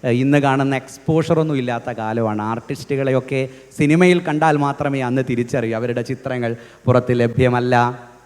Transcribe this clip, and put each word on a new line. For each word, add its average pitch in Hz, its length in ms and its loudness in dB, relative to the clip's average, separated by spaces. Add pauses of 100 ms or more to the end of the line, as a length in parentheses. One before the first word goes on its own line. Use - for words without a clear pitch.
ഏഹ്, 123 100 2
ഇന്ന് 139 240 2
കാണുന്ന 139 380 0
എക്സ്പോഷറൊന്നും 156 800 -2
ഇല്ലാത്ത 123 360 -4
കാലമാണ്. 110 500 -2
ആർട്ടിസ്റ്റുകളെയൊക്കെ 131 1040 -4 (300)
സിനിമയിൽ 170 420 4
കണ്ടാൽ 151 360 2
മാത്രമേ 143 440 -2
അന്ന് 127 300 -2
തിരിച്ചറിയൂ, 117 460 -2
അവരുടെ 120 260 -4
ചിത്രങ്ങൾ 123 540 -4 (280)
പുറത്ത് 123 280 2
ലഭ്യമല്ല 123 840 2 (280)